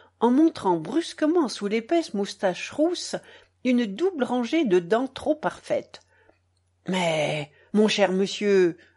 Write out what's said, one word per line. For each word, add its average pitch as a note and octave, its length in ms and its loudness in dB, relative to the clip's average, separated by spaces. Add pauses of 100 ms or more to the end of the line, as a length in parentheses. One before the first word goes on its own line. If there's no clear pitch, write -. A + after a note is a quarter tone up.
(200)
en A#3 100 4
montrant B3+ 480 4
brusquement D4+ 680 0
sous - 180 -6
l'épaisse A3+ 480 -2
moustache G3 560 -4
rousse - 460 -2 (460)
une B3 220 2
double C4+ 400 -2
rangée B3 400 0
de F#3 140 2
dents G#3 280 0
trop - 280 -2
parfaites. « - 680 -6 (880)
Mais, D#3 640 -2 (220)
mon G#3+ 140 4
cher G3+ 220 2
monsieur, F#3+ 680 0 (180)